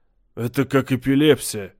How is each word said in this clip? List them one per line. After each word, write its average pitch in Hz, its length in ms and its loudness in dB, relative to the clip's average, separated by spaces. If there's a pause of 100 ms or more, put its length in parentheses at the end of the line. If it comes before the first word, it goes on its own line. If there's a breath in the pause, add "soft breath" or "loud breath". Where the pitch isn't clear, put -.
(360)
"Это 123 300 -4
как 135 260 0
эпилепсия. 131 880 0